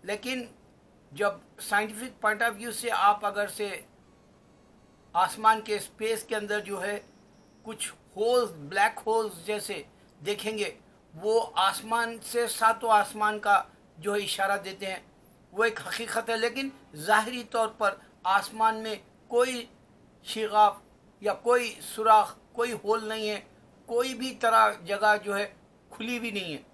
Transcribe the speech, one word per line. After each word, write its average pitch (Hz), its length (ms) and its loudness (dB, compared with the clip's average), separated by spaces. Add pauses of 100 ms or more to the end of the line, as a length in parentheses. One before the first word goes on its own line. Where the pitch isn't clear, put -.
लेकिन 226 440 -6 (640)
जब 202 280 -2 (180)
साइंटिफिक 214 540 -4 (100)
point 214 260 2
of 202 100 -14
view 233 120 -8
से 233 160 -6
आप 208 360 4
अगर 202 240 -2
से 196 380 -8 (1300)
आसमान 214 460 2
के 208 160 -4
स्पेस 214 440 -4
के - 120 -6
अंदर 208 260 -4
जो 196 180 -8
है 202 260 -6 (600)
कुछ - 280 -10 (240)
होल्स, 233 340 2
ब्लैक 175 480 0
होल्स 214 480 -2
जैसे 202 400 -6 (360)
देखेंगे, 202 560 -4 (360)
वो 214 240 2
आसमान 226 800 0
से 233 300 -4
सातों 226 420 2
आसमान 214 480 2
का 202 280 4 (320)
जो 202 160 -4
है 208 60 0
इशारा 196 360 0
देते 190 300 -10
हैं, 190 200 -10 (460)
वो 208 120 0
एक 220 160 0
हकीकत 226 500 -6
है। 226 60 0
लेकिन 240 360 -4 (220)
ज़ाहिरी 214 500 0
तौर 226 240 -2
पर 202 320 -2 (260)
आसमान 220 480 2
में 220 300 -8 (260)
कोई 240 400 0 (560)
शिगाफ 214 560 4 (400)
या 202 100 0
कोई 240 480 0
सुराख, 214 560 4 (180)
कोई 233 180 0
होल 214 360 -2
नहीं 220 200 -4
है, 208 180 -6 (420)
कोई 247 260 0
भी 254 160 -6
तरह 220 540 4
जगह 208 320 2
जो 202 180 -4
है 202 220 -4 (360)
खुली 240 260 -6
भी 226 140 -6
नहीं 180 200 -6
है। 135 220 -12